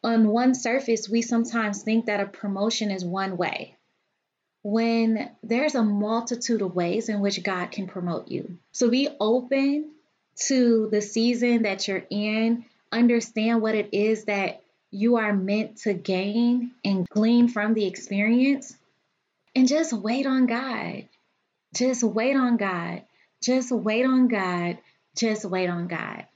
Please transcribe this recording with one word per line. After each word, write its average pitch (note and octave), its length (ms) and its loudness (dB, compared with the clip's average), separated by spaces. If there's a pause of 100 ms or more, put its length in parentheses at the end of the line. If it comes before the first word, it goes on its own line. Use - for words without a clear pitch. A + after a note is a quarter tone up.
On A3+ 260 4
one B3 260 4
surface, A#3 540 -2
we A#3 140 0
sometimes A3+ 600 -2
think A3+ 240 2
that G#3 140 0
a G3+ 60 -2
promotion G3+ 640 -2
is F#3 140 -4
one F#3+ 340 -4
way, - 360 -6 (880)
when A3+ 680 0 (120)
there's B3+ 320 -2
a A#3+ 80 2
multitude A3 760 -2
of F#3 140 -4
ways F3+ 340 -2
in G#3 120 -2
which G3 220 -2
God F3+ 280 -4
can F#3+ 160 -8
promote F3 420 -6
you. - 300 -8 (140)
So A#3 180 2
be C4+ 180 2 (100)
open C4+ 720 0 (560)
to A#3 440 4
the G#3 100 2
season A#3 600 0
that G3 260 -2
you're F#3+ 220 -4
in, A3 560 0 (260)
understand A#3 680 2
what A3 120 0
it G#3 180 -2
is G#3+ 320 0
that G3+ 360 -4 (300)
you A3+ 260 2
are G#3+ 160 0
meant G3+ 460 -2
to G3+ 160 -2
gain A3+ 760 0 (120)
and F#3+ 240 0
glean A#3 400 4
from G#3+ 240 0
the G#3+ 140 2
experience, A#3 920 0 (800)
and C4 100 6
just D#4 260 2
wait A#3 340 -2
on C4 200 2
God. A#3+ 600 -6 (680)
Just B3 300 0
wait A3+ 320 0
on B3 200 2
God. F3 460 -4 (400)
Just B3+ 300 0
wait A3 320 0
on B3+ 240 4
God. F3+ 500 -2 (380)
Just G#3+ 280 -2
wait F#3 240 -2
on F3 200 -4
God. - 480 -8